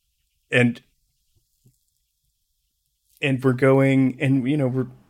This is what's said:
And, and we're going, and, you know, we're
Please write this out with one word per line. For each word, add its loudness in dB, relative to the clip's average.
And, 0
and -4
we're 2
going, 2
and, 0
you -2
know, -2
we're -6